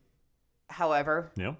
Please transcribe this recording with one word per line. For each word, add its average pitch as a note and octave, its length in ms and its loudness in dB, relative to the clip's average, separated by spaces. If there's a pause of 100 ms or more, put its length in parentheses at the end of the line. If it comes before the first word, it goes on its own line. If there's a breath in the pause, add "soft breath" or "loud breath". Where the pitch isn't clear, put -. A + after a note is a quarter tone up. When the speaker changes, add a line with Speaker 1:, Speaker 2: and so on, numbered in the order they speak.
(680)
Speaker 1:
However, D#3 680 0
Speaker 2:
Yeah. G#2 240 -4